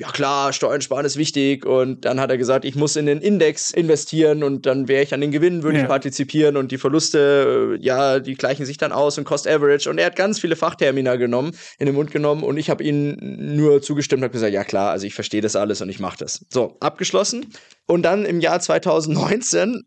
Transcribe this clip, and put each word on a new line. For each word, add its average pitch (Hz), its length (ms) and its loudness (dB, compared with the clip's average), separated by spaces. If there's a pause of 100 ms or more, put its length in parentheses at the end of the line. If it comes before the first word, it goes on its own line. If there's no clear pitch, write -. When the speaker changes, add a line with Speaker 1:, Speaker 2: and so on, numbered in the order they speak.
Speaker 1:
"Ja - 100 -14
klar, 139 420 0
Steuern 135 280 -2
sparen 135 260 -2
ist 135 100 -4
wichtig." 139 480 0
Und 127 400 0
dann 131 140 0
hat 135 140 0
er 127 60 0
gesagt, 131 260 0
ich 131 100 -6
muss 147 220 0
in 151 100 -2
den 147 140 2
Index 160 500 2
investieren 156 720 2
und 139 220 -2
dann 131 240 0
wäre 135 140 4
ich 143 100 -4
an 139 80 -2
den 147 100 0
Gewinnen, 165 320 2
würde 156 140 2
Speaker 2:
Ja. 139 80 2
Speaker 1:
ich 127 40 0
partizipieren 143 680 2
und 131 160 -2
die 135 60 -4
Verluste, 139 1000 2
äh, - 60 -6
ja, 135 340 2
die 131 160 -6
gleichen 139 300 -2
sich 143 140 -10
dann 151 140 -2
aus 143 260 0
und 147 60 -6
Cost - 220 -2
Average. 143 440 2
Und 160 80 -2
er 170 80 2
hat 180 100 -4
ganz 208 240 0
viele 165 160 0
Fachtermina 135 600 0
genommen, 123 360 0 (260)
in 143 60 -4
den 139 100 2
Mund 147 160 -2
genommen 151 320 0
und 139 140 -2
ich 156 140 -2
hab 147 100 -2
ihn 147 380 -2 (360)
nur 147 280 6
zugestimmt, 139 420 -2
hab 120 80 -2
gesagt, 110 220 0
"Ja 101 100 0
klar, 98 260 -2
also 98 160 -4
ich 104 80 -10
verstehe 107 280 -4
das 107 120 0
alles 101 280 -2
und 95 80 -8
ich 95 100 -10
mach 90 160 -8
das." - 320 -12
So, 120 320 -2
abgeschlossen. 190 720 -4 (340)
Und 175 160 2
dann 196 220 2
im 170 160 -2
Jahr 160 200 0
zweitausendneunzehn 170 1300 0